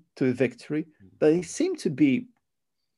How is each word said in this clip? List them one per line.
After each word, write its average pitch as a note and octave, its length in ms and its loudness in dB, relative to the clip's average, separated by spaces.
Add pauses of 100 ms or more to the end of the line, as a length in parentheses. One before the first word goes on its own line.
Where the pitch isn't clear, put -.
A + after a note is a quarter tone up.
(160)
to C3+ 120 0
a B2+ 60 0
victory, C3+ 520 -4 (340)
but D#3 80 2
they E3 140 4
seemed E4+ 380 -4
to - 100 -4
be C#3 380 2 (720)